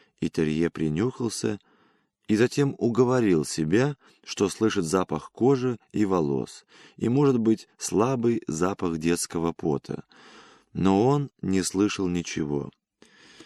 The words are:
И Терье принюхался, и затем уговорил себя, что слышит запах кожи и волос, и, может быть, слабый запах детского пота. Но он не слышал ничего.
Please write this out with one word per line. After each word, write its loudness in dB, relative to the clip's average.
И -2
Терье 0
принюхался, -2
и 2
затем 2
уговорил 2
себя, 0
что -2
слышит 0
запах -2
кожи 0
и 0
волос, -2
и, -2
может 2
быть, 0
слабый 0
запах -2
детского -2
пота. -4
Но 4
он 0
не 0
слышал 0
ничего. -4